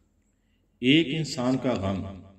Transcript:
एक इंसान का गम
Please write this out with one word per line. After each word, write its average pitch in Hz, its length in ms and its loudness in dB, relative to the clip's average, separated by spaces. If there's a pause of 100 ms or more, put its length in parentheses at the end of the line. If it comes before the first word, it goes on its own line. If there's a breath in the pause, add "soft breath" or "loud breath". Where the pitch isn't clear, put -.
(840)
एक 143 240 6
इंसान 135 500 -2
का 127 180 0
गम 95 480 -6 (160)